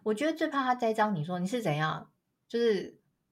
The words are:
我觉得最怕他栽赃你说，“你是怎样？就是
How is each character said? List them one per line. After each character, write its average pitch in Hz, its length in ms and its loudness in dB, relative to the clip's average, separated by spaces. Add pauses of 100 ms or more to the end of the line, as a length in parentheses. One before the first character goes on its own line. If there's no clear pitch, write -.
我 214 100 0
觉 214 100 -2
得 320 80 2
最 320 140 -2
怕 285 160 -2
他 254 140 2
栽 226 180 0
赃 214 180 2
你 151 120 -2
说 180 160 -4
，“你 180 60 0
是 247 140 -2
怎 151 140 0
样？ 156 340 -2 (380)
就 - 100 -6
是 226 440 2 (320)